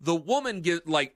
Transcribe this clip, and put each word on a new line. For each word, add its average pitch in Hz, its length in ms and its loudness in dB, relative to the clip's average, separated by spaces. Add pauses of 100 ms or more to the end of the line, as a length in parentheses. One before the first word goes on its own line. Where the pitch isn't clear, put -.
The 160 120 0
woman 208 460 0
get, 170 260 -2
like, 151 300 0